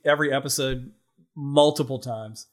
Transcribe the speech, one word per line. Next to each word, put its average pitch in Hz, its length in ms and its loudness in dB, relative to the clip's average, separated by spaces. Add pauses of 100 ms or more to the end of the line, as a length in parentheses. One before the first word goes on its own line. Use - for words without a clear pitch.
every 147 280 2
episode 131 600 -2 (420)
multiple 147 640 2
times. 110 540 -12